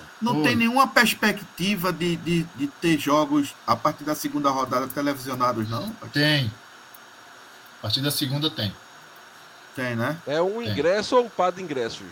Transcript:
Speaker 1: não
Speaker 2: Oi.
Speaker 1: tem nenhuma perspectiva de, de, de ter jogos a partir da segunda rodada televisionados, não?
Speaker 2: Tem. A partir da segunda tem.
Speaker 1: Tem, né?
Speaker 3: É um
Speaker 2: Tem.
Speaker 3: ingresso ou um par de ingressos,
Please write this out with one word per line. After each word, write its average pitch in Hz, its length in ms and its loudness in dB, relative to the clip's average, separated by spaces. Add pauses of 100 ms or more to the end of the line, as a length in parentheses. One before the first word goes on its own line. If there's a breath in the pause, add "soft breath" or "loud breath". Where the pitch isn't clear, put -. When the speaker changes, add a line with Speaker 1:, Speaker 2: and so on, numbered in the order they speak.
(200)
Speaker 1:
não 240 180 0
Speaker 2:
Oi. 302 40 2
Speaker 1:
tem 247 140 2
nenhuma 240 320 4
perspectiva 202 1040 0
de, 170 240 0
de, 165 260 0 (140)
de 139 100 -2
ter 165 320 2
jogos 147 560 2 (120)
a 113 100 4
partir 151 280 -2
da 151 100 -2
segunda 143 360 0
rodada 131 380 0
televisionados, 127 800 -2
não? 117 180 -4 (240)
Speaker 2:
Tem. 147 400 2 (1300)
A - 40 -20
partir 110 180 -2
da 143 100 0
segunda 143 400 -2
tem. 113 240 -4 (1000)
Speaker 1:
Tem, 123 220 -4
né? 135 300 -2
Speaker 3:
É 147 160 0
um 202 160 -2
Speaker 2:
Tem. 233 120 -6
Speaker 3:
ingresso 202 460 2
ou 247 80 6
um 226 60 -8
par 185 220 0
de 185 100 -10
ingressos, 127 500 -4